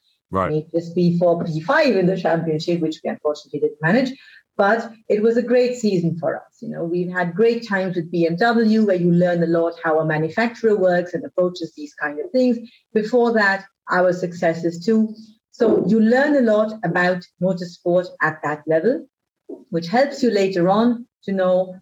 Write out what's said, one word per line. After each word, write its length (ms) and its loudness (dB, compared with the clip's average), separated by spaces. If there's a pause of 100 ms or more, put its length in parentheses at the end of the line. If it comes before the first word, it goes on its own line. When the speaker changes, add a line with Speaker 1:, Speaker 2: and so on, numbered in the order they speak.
(300)
Speaker 1:
Right. 220 0
Speaker 2:
May 220 -4
just 220 -4
be 220 2
for 260 2
P 160 -4
five 360 2
in 100 2
the 120 2
championship, 600 -2
which 240 -4
we 60 -4
unfortunately 500 -6
didn't 220 -2
manage. 320 2 (440)
But 340 0 (160)
it 140 0
was 160 2
a 40 2
great 360 0
season 420 0
for 160 -4
us. 260 -18
You 80 -14
know, 140 -8
we've 280 -4
had 240 -2
great 320 2
times 280 -2
with 160 -6
B 160 2
M 80 0
W, 500 2
where 120 2
you 140 2
learn 300 2
a 60 0
lot 260 0 (100)
how 160 2
a 60 0
manufacturer 720 0
works 380 0
and 120 -6
approaches 500 -4
these 180 -16
kind 260 -8
of 120 -8
things. 260 2 (360)
Before 400 2
that, 320 0 (240)
our 220 2
successes 720 -4
too. 300 2 (360)
So 360 2
you 140 2
learn 340 4
a 60 4
lot 320 2 (100)
about 420 0 (160)
motorsport 640 -2 (140)
at 220 -4
that 240 -6
level, 400 0 (640)
which 180 -4
helps 340 0
you 80 2
later 400 0
on 380 0 (160)
to 80 -6
know 500 0